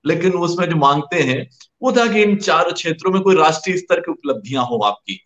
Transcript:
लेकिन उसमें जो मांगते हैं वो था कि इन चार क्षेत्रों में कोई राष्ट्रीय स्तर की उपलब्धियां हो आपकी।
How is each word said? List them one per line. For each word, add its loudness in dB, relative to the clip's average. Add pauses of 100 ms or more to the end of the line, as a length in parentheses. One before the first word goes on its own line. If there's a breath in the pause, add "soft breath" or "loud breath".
लेकिन 0
उसमें -2
जो -2
मांगते 2
हैं -2 (340 soft breath)
वो 2
था 2
कि 2
इन 4
चार 0
क्षेत्रों -4
में 0
कोई 4
राष्ट्रीय 2
स्तर -2
की -8
उपलब्धियां -4
हो -6
आपकी। -4